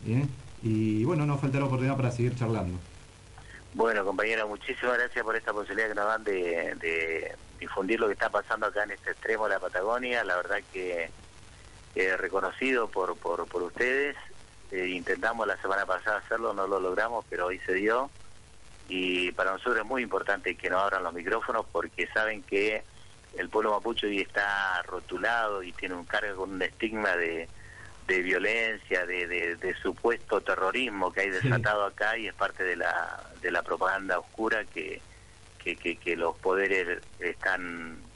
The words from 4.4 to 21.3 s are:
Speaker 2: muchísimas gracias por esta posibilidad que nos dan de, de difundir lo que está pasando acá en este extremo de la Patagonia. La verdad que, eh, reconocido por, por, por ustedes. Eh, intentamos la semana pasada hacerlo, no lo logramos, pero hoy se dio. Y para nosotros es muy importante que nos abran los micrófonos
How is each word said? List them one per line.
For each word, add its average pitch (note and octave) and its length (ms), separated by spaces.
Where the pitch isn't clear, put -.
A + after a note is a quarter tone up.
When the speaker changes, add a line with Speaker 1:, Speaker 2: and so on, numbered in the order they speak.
Speaker 2:
muchísimas B2 480
gracias A#2+ 260
por A2 140
esta G#2+ 160
posibilidad G#2+ 360
que G#2+ 60
nos G#2 120
dan A2 180
de, E2+ 560
de E2 520
difundir G2 400
lo A2+ 60
que G2 80
está A2 160
pasando G#2+ 360
acá G#2 180
en G#2 80
este G2 180
extremo G#2+ 340
de G#2 60
la F#2+ 100
Patagonia. A2+ 640
La F#2 120
verdad F2+ 220
que, F2 380
eh, F#2 220
reconocido F#2+ 720
por, F#2 280
por, E2+ 300
por F2+ 160
ustedes. C3 540
Eh, F#2 160
intentamos F#2 580
la F#2+ 120
semana G2 280
pasada F#2 320
hacerlo, A2+ 340
no G2 140
lo F#2+ 140
logramos, G2+ 500
pero F2+ 160
hoy F#2 180
se F#2 100
dio. A2+ 360
Y F2+ 440
para F#2+ 200
nosotros A2 260
es G#2+ 60
muy B2+ 180
importante F#2+ 540
que F2+ 120
nos F#2 140
abran G2 220
los E2+ 100
micrófonos G#2+ 560